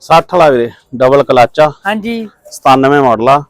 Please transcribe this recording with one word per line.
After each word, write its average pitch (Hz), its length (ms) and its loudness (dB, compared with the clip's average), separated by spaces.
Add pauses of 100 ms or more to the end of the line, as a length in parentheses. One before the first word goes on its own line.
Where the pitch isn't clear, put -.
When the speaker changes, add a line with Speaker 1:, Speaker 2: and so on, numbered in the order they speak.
Speaker 1:
ਸੱਠ - 320 -2
ਵਾਲਾ 160 160 2
ਵੀਰੇ, 120 200 -2 (260)
ਡਬਲ 131 280 2
ਕਲਚ 127 360 0
ਆ। 151 80 2 (180)
Speaker 2:
ਹਾਂਜੀ। 220 420 -8 (240)
Speaker 1:
ਸਤਾਨਵੇਂ 135 500 0
ਮਾਡਲ 120 280 0
ਆ। 143 200 0